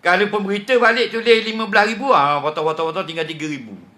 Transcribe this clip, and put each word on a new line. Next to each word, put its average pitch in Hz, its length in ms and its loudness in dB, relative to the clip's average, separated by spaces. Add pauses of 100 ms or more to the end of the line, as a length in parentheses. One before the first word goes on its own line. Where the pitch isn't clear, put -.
Kalau 185 240 2
pemberita 202 480 -2
balik 226 400 2
tulis 226 320 2
lima 220 240 -6
belas 214 160 4
ribu, 226 240 -2
ha, 147 320 2
potong-potong-potong 160 640 -4
tinggal 160 220 -6
tiga 156 180 -8
ribu. 117 300 -10 (200)